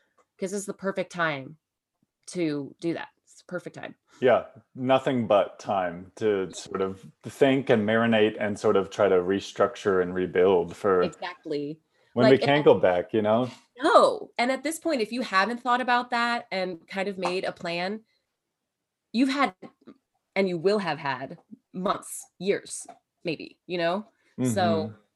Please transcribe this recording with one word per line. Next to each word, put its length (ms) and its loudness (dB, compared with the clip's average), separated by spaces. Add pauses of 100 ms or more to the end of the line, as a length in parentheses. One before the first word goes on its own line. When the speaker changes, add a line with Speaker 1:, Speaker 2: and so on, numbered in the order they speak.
(380)
Speaker 1:
'cause 160 -8
it's 120 -8
the 80 -10
perfect 380 -6
time 460 -6 (680)
to 520 -4
do 140 -4
that. 160 -10 (140)
It's 160 -20
the 60 -20
perfect 300 -12
time. 200 -14 (240)
Speaker 2:
Yeah, 260 4 (280)
nothing 520 0
but 320 2
time 580 -6
to 360 0
sort 300 -8
of 280 -6 (120)
think 480 2
and 180 4
marinate 500 4
and 200 -4
sort 180 2
of 140 0
try 180 2
to 80 4
restructure 840 0
and 120 -6
rebuild 640 2
for 280 2
Speaker 1:
Exactly. 760 -8 (340)
Speaker 2:
when 140 4
we 80 8
Speaker 1:
Like, 60 0
and 60 2
Speaker 2:
can't 160 4
go 140 8
back, 360 2
you 80 2
know? 280 2 (280)
Speaker 1:
No. 600 4
And 120 0
at 120 -4
this 160 -6
point, 220 -2
if 120 -4
you 100 -6
haven't 400 0
thought 180 0
about 300 0
that 400 -2
and 360 -6
kind 220 -6
of 100 -8
made 260 -4
a 80 -6
plan, 500 -6 (1120)
you've 180 2
had, 240 0 (840)
and 120 2
you 100 -4
will 220 2
have 180 -4
had 400 -8 (340)
months, 520 -6 (140)
years, 480 -4 (380)
maybe, 420 -8
you 120 -6
know? 300 -2 (340)
So, 500 0
Speaker 2:
Mm-hmm. 80 -20 (160)